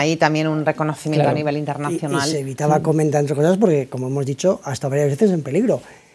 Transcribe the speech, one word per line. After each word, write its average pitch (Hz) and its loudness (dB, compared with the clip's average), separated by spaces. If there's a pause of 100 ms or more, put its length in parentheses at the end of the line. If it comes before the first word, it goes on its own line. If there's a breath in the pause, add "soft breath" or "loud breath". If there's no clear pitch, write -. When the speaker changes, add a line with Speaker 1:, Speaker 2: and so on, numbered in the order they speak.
Speaker 1:
ahí 160 2
también 156 2
un 156 0
reconocimiento 151 -2
Speaker 2:
Claro. 139 2
Speaker 1:
a - -2
nivel 151 -2
Speaker 3:
Y, 151 -2
y - -4
Speaker 1:
internacional. 143 -2
Speaker 3:
se 156 -2
evitaba 147 0
Speaker 1:
Mm. - -2
Speaker 3:
comentar 156 2
entre 143 0
cosas 160 2
porque, 156 2
como 127 -6
hemos 139 -2
dicho, 143 0
hasta 139 -6
varias 143 0
veces 196 2
en 170 0
peligro. 170 0 (340 loud breath)